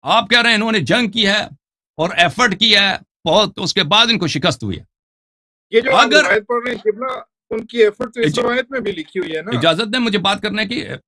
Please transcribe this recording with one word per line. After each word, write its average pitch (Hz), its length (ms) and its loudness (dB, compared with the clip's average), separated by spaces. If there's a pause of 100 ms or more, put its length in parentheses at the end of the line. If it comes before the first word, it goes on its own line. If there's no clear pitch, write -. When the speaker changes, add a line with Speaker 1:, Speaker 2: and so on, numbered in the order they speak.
Speaker 1:
آپ 202 260 0
کہہ 240 120 4
رہے 233 100 2
ہیں 220 60 4
انہوں 220 160 0
نے 214 80 2
جنگ 202 300 0
کی 214 160 0
ہے 202 160 0 (540)
اور 165 200 -2
effort 190 420 2
کیا 202 320 4
ہے - 60 -2 (320)
بہت، 202 280 2
اس - 180 -6
کے 196 80 0
بعد 208 280 2
ان 220 80 0
کو 180 80 -2
شکست 151 380 -2
ہوئی 92 140 -6
ہے۔ - 60 -18 (880)
Speaker 2:
یہ 220 100 4
جو 262 160 0
آپ 277 100 6
Speaker 1:
اگر 294 160 4
Speaker 2:
روایت 214 240 0
پڑھ 240 200 -2
رہے 247 80 -4
ہیں - 80 -12
قبلہ، 226 300 -4 (380)
ان 220 160 -8
کی 233 120 -8
effort - 360 0
تو 240 60 -6
اس 233 60 2
Speaker 1:
اج-، 220 120 0
Speaker 2:
روایت 247 320 -2
میں 262 100 -6
بھی 202 120 -6
لکھی 165 280 -8
ہوئی 160 160 -6
ہے 156 60 -6
نا؟ 190 160 -4
Speaker 1:
اجازت 165 340 0
دیں 254 80 0
مجھے 214 180 0
بات 196 240 -2
کرنے 208 240 -4
کی 233 180 -6 (240)